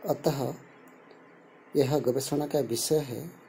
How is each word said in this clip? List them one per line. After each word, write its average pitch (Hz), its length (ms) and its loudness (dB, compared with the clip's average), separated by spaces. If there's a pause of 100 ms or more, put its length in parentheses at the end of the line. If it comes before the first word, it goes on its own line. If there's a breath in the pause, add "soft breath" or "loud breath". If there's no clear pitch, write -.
अतः 139 460 0 (1200)
यह 143 220 4
गवेषणा 135 480 0
का 147 140 0
विषय 120 380 0
है 139 320 -6 (180)